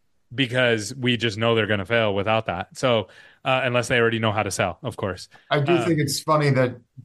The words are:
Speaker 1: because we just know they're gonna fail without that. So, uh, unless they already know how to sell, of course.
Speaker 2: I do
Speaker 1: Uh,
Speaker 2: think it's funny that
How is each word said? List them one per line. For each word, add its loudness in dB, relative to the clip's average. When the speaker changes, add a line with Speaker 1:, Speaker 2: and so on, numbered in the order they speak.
Speaker 1:
because 0
we 0
just -2
know 2
they're 2
gonna 0
fail 0
without 0
that. -8
So, 0
uh, 0
unless 0
they 2
already 2
know 2
how 0
to -4
sell, -2
of -8
course. -6
Speaker 2:
I 2
do 2
Speaker 1:
Uh, 2
Speaker 2:
think 0
it's -2
funny 2
that 2